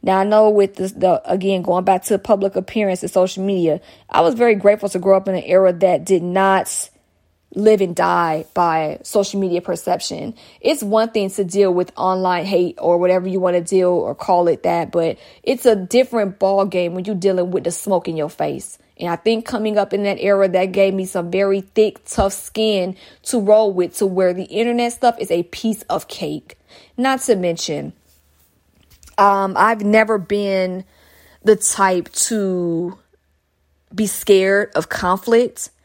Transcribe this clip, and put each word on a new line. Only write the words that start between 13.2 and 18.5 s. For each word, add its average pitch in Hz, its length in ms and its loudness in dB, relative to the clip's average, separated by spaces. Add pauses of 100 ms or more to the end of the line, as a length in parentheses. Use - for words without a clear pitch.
you 190 100 -4
wanna 180 220 0
deal 180 300 0
or 143 240 -2
call 175 340 0
it - 160 -2
that, 170 260 -2
but 165 280 -2 (240)
it's 247 220 -4
a 226 120 4
different 214 640 -2
ball 196 240 2
game 175 300 -2
when 185 100 -6
you're 208 100 -4
dealing 185 380 0
with 185 100 -2
the 170 80 -2
smoke 180 380 -2
in 165 80 -6
your 151 120 -4
face. 147 500 -8 (200)